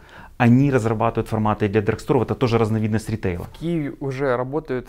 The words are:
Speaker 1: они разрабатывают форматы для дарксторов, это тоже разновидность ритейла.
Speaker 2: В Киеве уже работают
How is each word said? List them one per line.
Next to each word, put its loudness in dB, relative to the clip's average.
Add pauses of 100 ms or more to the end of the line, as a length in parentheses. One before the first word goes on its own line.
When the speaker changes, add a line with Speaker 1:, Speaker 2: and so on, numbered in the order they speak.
(360)
Speaker 1:
они 6
разрабатывают 0
форматы 0
для 2
дарксторов, 0
это -2
тоже 2
разновидность 0
ритейла. -4
Speaker 2:
В -18
Киеве -4
уже -2
работают -6